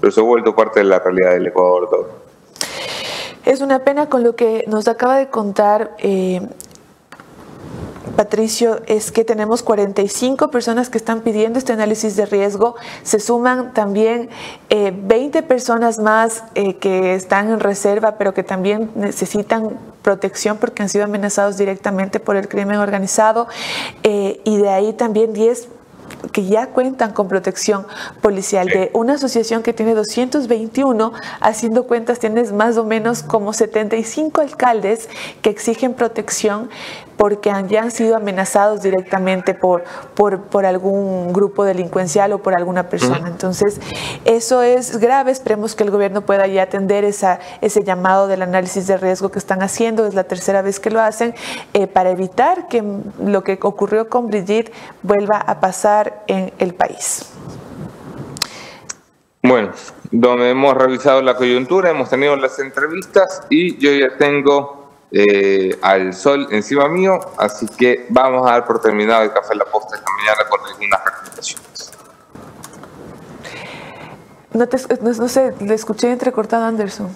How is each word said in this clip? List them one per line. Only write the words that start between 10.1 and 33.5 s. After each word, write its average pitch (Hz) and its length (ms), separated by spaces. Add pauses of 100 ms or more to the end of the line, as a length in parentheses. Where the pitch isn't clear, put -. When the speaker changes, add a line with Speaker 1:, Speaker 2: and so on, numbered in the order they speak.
Speaker 2:
personas 240 380
que - 80
están 220 240
pidiendo 226 360
este 262 140
análisis 214 460
de 208 80
riesgo. 202 500 (260)
Se 208 200
suman 247 520
también, 226 560 (400)
eh, 202 240
veinte 226 480
personas 233 580
más, 220 440 (100)
eh, 196 220
que 185 400
están 196 340
en 220 120
reserva, 208 560
pero 190 160
que 190 100
también 202 520
necesitan 208 840 (220)
protección 202 560
porque 226 260
han 196 60
sido 202 160
amenazados 202 520
directamente 196 600
por 208 160
el 196 140
crimen 202 280
organizado. 208 680 (560)
Eh, 202 400
y 214 140
de 202 120
ahí 196 220
también 220 400
diez 226 380 (640)
que 208 100
ya 214 240
cuentan 254 460
con 196 160
protección 196 560 (360)
policial. 190 480
Speaker 3:
Sí. 196 80
Speaker 2:
De 185 160
una 233 200
asociación 226 500
que 233 80
tiene 226 220
doscientos 240 540
veintiuno, 226 680 (260)
haciendo 220 460
cuentas 233 340
tienes 220 320
más 214 260
o 233 60
menos 220 400
como 214 300